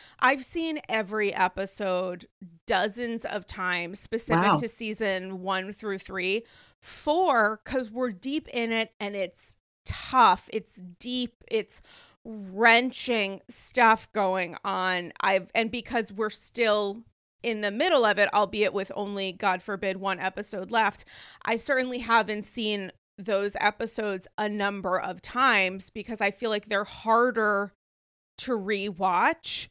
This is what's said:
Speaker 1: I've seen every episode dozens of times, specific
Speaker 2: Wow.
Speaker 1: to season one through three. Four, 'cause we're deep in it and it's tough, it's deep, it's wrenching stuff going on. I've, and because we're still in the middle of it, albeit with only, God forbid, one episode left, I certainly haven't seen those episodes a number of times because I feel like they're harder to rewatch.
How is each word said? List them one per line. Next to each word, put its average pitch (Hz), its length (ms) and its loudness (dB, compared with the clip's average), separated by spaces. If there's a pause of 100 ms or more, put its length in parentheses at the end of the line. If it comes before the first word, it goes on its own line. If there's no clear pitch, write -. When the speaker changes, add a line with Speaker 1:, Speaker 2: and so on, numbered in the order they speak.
(200)
Speaker 1:
I've 269 240 4
seen 320 340 -4 (100)
every 214 460 -2
episode 185 920 -2 (400)
dozens 226 560 0
of 196 220 -8
times, 180 520 -4
specific 185 460 2
Speaker 2:
Wow. 196 140 6
Speaker 1:
to 240 100 -2
season 190 720 -4
one 190 320 -4
through 196 260 -6
three. 190 460 -4 (380)
Four, 277 840 2
'cause 247 260 -4
we're 240 220 -2
deep 269 360 -6
in 233 220 -2
it 226 300 -2
and 202 160 -6
it's - 400 -6 (280)
tough, - 680 4
it's - 240 -8 (240)
deep, 247 500 -4
it's - 320 -4 (440)
wrenching 220 1200 2
stuff - 640 2
going 185 520 0
on. 185 560 -2
I've, 190 340 2
and 226 160 2
because 233 400 -2
we're 208 200 -2
still 214 760 0 (380)
in 226 180 -2
the 208 100 0
middle 262 360 4
of 202 120 4
it, 208 140 4
albeit 208 400 2
with 196 240 -4
only, 196 340 -4
God 185 300 -2
forbid, 190 380 -4
one 190 200 -2
episode 190 520 -6
left, 220 340 0 (400)
I 226 120 0
certainly 254 420 -2
haven't 214 460 2
seen 208 480 -4 (260)
those 202 420 0
episodes 208 640 -2 (120)
a 208 100 0
number 202 500 0
of 180 220 -4
times 196 680 2
because 220 320 -6
I 202 80 4
feel 226 180 -4
like 214 220 -2
they're 202 140 2
harder 214 880 2 (640)
to - 140 -4
rewatch. 196 1200 0